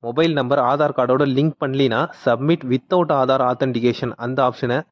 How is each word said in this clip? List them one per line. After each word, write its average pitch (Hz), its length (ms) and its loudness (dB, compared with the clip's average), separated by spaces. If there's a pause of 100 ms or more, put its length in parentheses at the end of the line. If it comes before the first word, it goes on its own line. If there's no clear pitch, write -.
மொபைல் 160 320 0
நம்பர் 131 320 0
ஆதார் 147 260 0
கார்டோட 131 280 2 (120)
லிங்க் 151 180 2 (100)
பண்ணலினா 135 360 0 (240)
submit 139 380 0 (100)
without 160 460 0
ஆதார் 135 320 2
authentication 123 640 -2 (100)
அந்த 131 140 -4 (100)
ஆப்ஷனை 123 300 -4 (120)